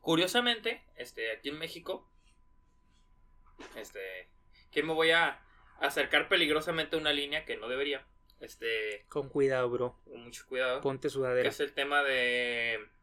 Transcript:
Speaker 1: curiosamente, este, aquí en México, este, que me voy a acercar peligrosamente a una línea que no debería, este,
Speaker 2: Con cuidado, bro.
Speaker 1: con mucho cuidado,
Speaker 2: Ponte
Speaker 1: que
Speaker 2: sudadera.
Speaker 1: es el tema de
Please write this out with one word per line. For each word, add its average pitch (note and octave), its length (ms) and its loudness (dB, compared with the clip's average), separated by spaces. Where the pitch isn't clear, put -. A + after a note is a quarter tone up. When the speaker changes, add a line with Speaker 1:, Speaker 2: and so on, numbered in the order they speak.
Speaker 1:
curiosamente, A3+ 800 2
este, A2+ 340 -6
aquí A2 180 -6
en D3+ 100 -8
México, E3+ 500 -8
este, F#2+ 520 -12
que D3 120 0
me D#3+ 100 0
voy D#3+ 180 4
a E3 280 4
acercar D3 480 2
peligrosamente D#3+ 680 2
a D#3+ 40 2
una D3+ 140 2
línea C#3+ 320 -2
que A2+ 120 -6
no G#2+ 100 -10
debería, C3+ 380 -2
este, A2 680 -4
Speaker 2:
Con C3+ 200 -4
cuidado, C3 400 2
bro. A#2+ 360 -2
Speaker 1:
con A#2+ 180 -16
mucho A#2+ 240 -16
cuidado, C3 340 0
Speaker 2:
Ponte C3+ 260 -2
Speaker 1:
que C3+ 60 -2
Speaker 2:
sudadera. B2+ 360 2
Speaker 1:
es C3+ 100 -8
el C#3+ 140 -2
tema C#3+ 300 2
de B2 760 0